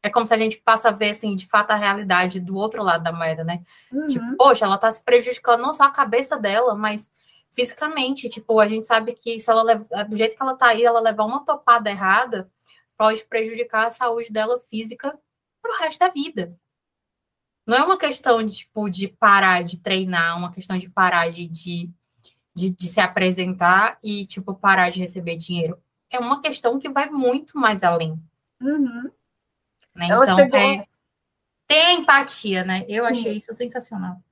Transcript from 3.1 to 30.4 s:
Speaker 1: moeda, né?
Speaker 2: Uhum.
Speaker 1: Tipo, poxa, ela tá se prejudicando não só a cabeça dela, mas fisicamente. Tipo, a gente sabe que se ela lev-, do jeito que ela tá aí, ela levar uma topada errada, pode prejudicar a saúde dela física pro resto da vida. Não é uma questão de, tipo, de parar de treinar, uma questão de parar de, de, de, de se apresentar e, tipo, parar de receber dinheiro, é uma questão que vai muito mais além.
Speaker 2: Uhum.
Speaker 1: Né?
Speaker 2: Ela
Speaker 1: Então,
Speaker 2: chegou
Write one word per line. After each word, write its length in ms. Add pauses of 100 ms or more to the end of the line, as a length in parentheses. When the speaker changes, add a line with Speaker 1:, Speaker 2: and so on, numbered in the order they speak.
Speaker 1:
moeda, 320
né? 200 (280)
Speaker 2:
Uhum. 160
Speaker 1:
Tipo, 300
poxa, 280
ela 120
tá 140
se 120
prejudicando 580
não 120
só 100
a 80
cabeça 460
dela, 380
mas 360 (400)
fisicamente. 800
Tipo, 300
a 80
gente 180
sabe 280
que 260
se 100
ela 140
lev-, 240 (220)
do 60
jeito 200
que 60
ela 140
tá 120
aí, 160
ela 160
levar 260
uma 180
topada 460
errada, 600 (480)
pode 280
prejudicar 640
a 40
saúde 400
dela 280 (100)
física 480 (440)
pro 180
resto 200
da 80
vida. 480 (1120)
Não 120
é 60
uma 140
questão 460
de, 140
tipo, 320
de 180
parar 560
de 160
treinar, 580
uma 140
questão 260
de 100
parar 440
de, 160
de, 420 (640)
de, 160
de 180
se 120
apresentar 1040
e, 240
tipo, 260
parar 380
de 80
receber 360
dinheiro, 460 (280)
é 100
uma 220
questão 380
que 100
vai 200
muito 480
mais 260
além. 360 (420)
Speaker 2:
Uhum. 500 (840)
Speaker 1:
Né? 120
Speaker 2:
Ela 160
Speaker 1:
Então, 120
Speaker 2:
chegou 240